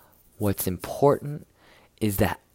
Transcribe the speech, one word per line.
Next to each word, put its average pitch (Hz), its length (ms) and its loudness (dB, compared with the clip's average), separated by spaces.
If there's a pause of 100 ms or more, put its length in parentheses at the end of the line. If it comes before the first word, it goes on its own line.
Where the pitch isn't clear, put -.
(380)
What's 101 300 -2
important 143 800 0 (540)
is 104 160 0
that 101 220 0 (160)